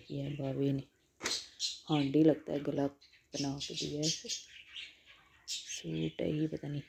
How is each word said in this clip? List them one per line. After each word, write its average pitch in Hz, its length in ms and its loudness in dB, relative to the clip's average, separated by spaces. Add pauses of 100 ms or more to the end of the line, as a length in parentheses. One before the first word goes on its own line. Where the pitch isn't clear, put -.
किया 143 180 -4
है 143 120 -4
बाबे 139 340 2
ने, 139 120 0 (1040)
हांडी 151 340 6
लगता 156 300 6
है, 147 80 0
गला 143 260 0
बना - 680 -6
के - 180 -8
दिया 147 240 -4
है 151 80 2
इसे। 190 220 -2 (1160)
सूट - 760 -4
है 175 100 2
ये, 156 160 2
पता 156 200 -6
नहीं। 147 220 -4